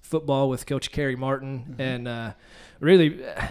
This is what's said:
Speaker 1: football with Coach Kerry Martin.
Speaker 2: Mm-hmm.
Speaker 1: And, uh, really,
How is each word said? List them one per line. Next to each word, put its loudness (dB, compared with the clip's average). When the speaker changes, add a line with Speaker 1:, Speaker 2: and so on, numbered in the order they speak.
Speaker 1:
football 0
with -4
Coach -4
Kerry -2
Martin. -4
Speaker 2:
Mm-hmm. -10
Speaker 1:
And, -4
uh, -8
really, 6